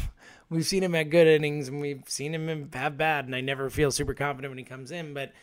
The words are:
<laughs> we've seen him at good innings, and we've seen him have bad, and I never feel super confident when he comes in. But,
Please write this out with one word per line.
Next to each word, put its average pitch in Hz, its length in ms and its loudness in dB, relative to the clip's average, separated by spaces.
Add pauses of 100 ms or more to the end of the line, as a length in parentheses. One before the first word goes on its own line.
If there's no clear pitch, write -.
(200)
<laughs> - 300 -20
we've 165 160 0
seen 190 180 0
him 175 120 0
at 156 140 2
good 165 180 8
innings, 147 400 4
and 143 140 -6
we've 143 260 -6
seen 147 260 -6
him 160 400 -4
have 139 240 -4
bad, 156 280 2
and 127 100 -6
I 127 60 -2
never 135 280 -2
feel 143 220 4
super 143 220 -2
confident 139 380 -4
when 127 80 -12
he 127 40 -12
comes 131 280 -14
in. 160 240 -10
But, 135 260 -8